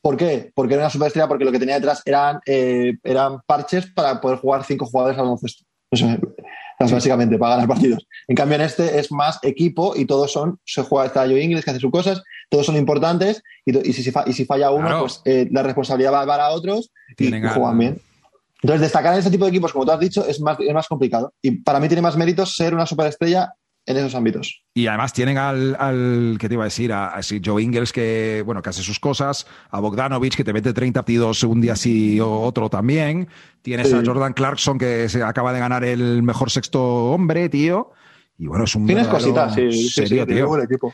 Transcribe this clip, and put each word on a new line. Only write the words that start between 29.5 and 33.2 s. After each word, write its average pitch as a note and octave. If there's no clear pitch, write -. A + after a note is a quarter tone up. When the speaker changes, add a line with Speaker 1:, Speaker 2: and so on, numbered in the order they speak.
Speaker 2:
a G2+
Bogdanovic B2+
que C3+
te G#2+
mete A2
treinta B2+
partidos A#2
un A2+
día A#2
sí A2
o A2
otro A#2
también, D3+